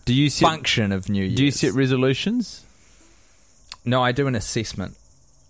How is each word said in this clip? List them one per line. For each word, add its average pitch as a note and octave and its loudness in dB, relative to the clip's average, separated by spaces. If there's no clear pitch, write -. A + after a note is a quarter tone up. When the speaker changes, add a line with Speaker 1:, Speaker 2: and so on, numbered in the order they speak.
Speaker 1:
Do B2 2
you C#3+ 4
set, - 2
Speaker 2:
function A#2 0
of F#2+ -4
New G2 0
Year's. G2 -2
Speaker 1:
do C3 4
you C#3+ 4
set D#3+ 0
resolutions? C3+ 0
Speaker 2:
No, B2+ 0
I B2 2
do C#3 0
an B2+ 0
assessment. - -4